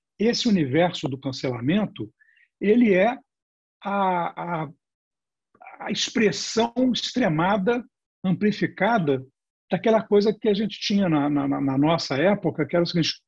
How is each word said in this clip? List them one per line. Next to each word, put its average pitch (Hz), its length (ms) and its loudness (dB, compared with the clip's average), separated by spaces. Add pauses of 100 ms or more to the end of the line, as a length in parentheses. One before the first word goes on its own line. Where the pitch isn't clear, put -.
(180)
esse 233 300 0
universo 165 600 0
do 135 100 -6
cancelamento, 131 880 -4 (520)
ele 214 340 4
é 226 240 2 (640)
a, 175 800 -4
a, 143 80 -8 (1120)
a - 100 -8
expressão 220 840 -2 (200)
extremada, 202 920 0 (400)
amplificada, 185 1000 0 (460)
daquela 214 320 2
coisa 208 300 2
que 220 160 -4
a 202 60 2
gente 214 240 -4
tinha 196 300 0
na, 147 200 2
na, 143 200 0
na, 139 120 -2
na 135 180 0
nossa 151 380 0
época, 170 500 0
que - 100 -2
era 175 80 2
o - 20 0
seguinte: 170 420 -2